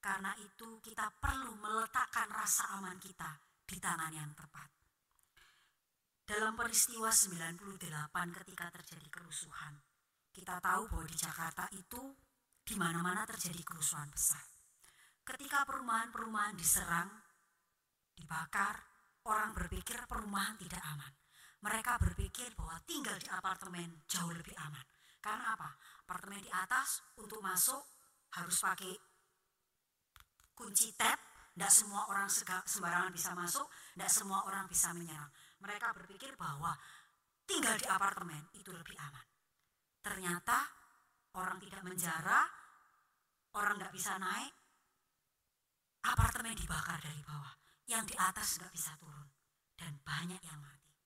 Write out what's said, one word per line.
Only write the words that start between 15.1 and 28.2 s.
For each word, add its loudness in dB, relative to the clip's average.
Ketika 0
perumahan-perumahan 0
diserang, 4
dibakar, -2
orang 2
berpikir -4
perumahan -2
tidak -8
aman. -6
Mereka 2
berpikir 2
bahwa -6
tinggal -4
di -8
apartemen -4
jauh 0
lebih -10
aman. -8
Karena 0
apa? -8
Apartemen -8
di -12
atas 2
untuk -10
masuk 4